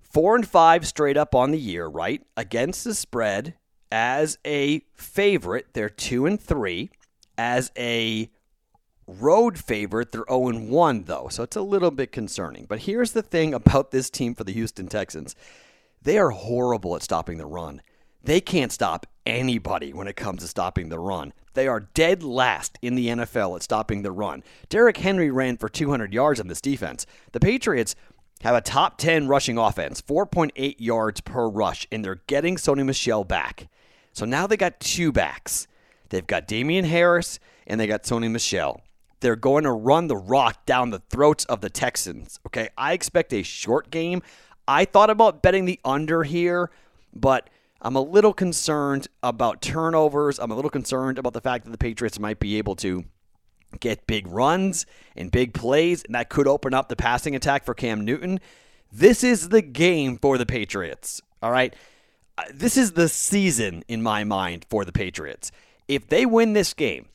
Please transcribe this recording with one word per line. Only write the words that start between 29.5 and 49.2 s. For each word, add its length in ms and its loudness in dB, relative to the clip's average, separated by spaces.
offense, 420 -2
four 240 0
point 320 0
eight 240 -6
yards 400 -2
per 260 -4
rush, 460 -2
and 100 -6
they're 240 -10
getting 300 0
Sony 300 0
Michel 360 0
back. 460 -6
So 120 -6
now 220 0
they 100 2
got 240 -2
two 320 -2
backs. 540 -2
They've 180 -4
got 220 -2
Damian 380 -2
Harris, 520 2
and 120 -4
they 80 2
got 180 -2
Sony 260 -2
Michel. 500 -2
They're 160 2
going 280 2
to 80 2
run 340 2
the 100 -2
rock 480 0
down 260 2
the 200 -8
throats 340 4
of 160 -2
the 100 -6
Texans, 760 -6
okay? 320 -6
I 140 0
expect 400 0
a 100 0
short 480 -2
game. 320 -4
I 200 4
thought 240 8
about 320 4
betting 220 4
the 200 -2
under 380 0
here, 480 0
but 380 0
I'm 160 -2
a 40 2
little 320 4
concerned 760 -2